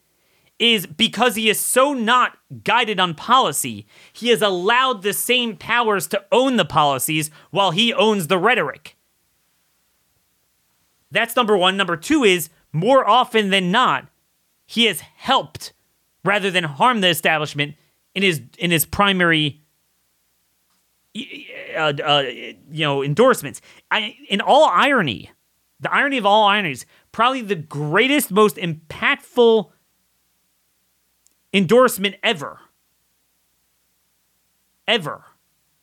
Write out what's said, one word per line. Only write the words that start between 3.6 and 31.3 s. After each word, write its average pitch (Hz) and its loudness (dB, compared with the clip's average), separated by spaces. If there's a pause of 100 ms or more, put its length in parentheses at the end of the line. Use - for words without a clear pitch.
he 233 -6
has 233 2
allowed 214 0
the 202 -4
same 240 -2
powers 214 -2
to - -6
own 254 2
the 175 2
policies 151 0 (220)
while 190 0
he 214 0
owns 202 0
the 185 0
rhetoric. 190 -2 (2250)
That's 220 -2
number 214 2
one. 185 2
Number 180 -2
two 277 0
is, 180 2 (240)
more 226 2
often 220 2
than 190 0
not, 190 0 (580)
he 226 0
has 190 -2
helped - -6 (500)
rather 196 0
than 175 -2
harmed 190 0
the 180 4
establishment 151 -2 (400)
in 196 -4
his, 165 0 (160)
in 170 -2
his 165 0
primary, 175 0 (1500)
uh, - -8 (100)
uh, 147 2
you 120 -10
know, 139 -2
endorsements. 147 0 (300)
I, 214 -4 (100)
in 202 -4
all 277 4
irony, 196 0 (500)
the 160 -6
irony 262 0
of 202 -4
all 208 4
ironies, 196 -2 (240)
probably 254 0
the 196 -4
greatest, 175 0
most 214 2
impactful 226 0 (1800)